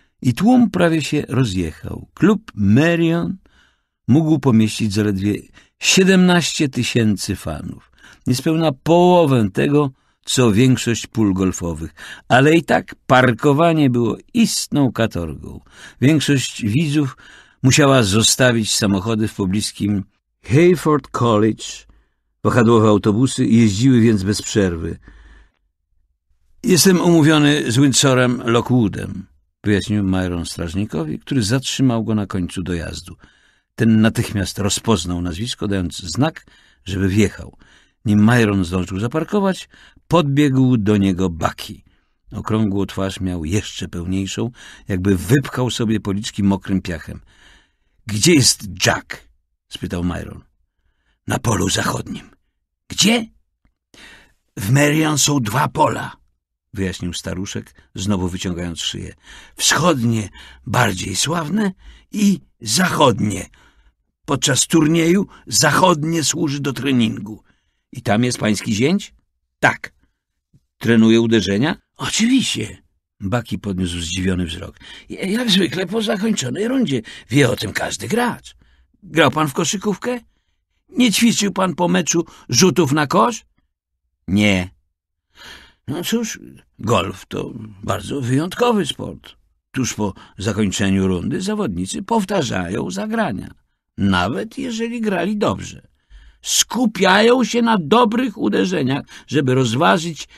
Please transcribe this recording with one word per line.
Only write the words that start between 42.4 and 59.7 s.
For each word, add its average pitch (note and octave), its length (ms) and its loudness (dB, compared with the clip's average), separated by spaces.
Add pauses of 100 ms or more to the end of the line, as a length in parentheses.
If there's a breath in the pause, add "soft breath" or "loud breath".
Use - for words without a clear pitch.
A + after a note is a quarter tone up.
twarz F#2+ 340 -6
miał F2+ 260 -4
jeszcze F#2+ 420 -4
pełniejszą, F#2+ 640 -6 (360 loud breath)
jakby F#2+ 300 2
wypchał B2 520 0
sobie A2 300 -2
policzki G2+ 440 -4
mokrym G2 380 0
piachem. D#2 400 -10 (840 soft breath)
"Gdzie G#2+ 260 2
jest G#2+ 520 0
Jack?", - 420 -4 (400)
spytał F2+ 360 -8
Myron. E2 400 -8 (840)
"Na A2 120 -2
polu F#2+ 300 -2
zachodnim". - 600 -4 (580)
"Gdzie?" A3+ 400 0 (1300 loud breath)
"W G2 140 -4
Marion D3 460 2
są C#3+ 220 0
dwa B2 280 -2
pola", - 480 -2 (580)
wyjaśnił F2+ 400 -6
staruszek, - 640 -10 (200 soft breath)
znowu F#2+ 320 -2
wyciągając F2 520 -8
szyję. - 340 -10 (420 loud breath)
"Wschodnie, A#2 760 0 (360 loud breath)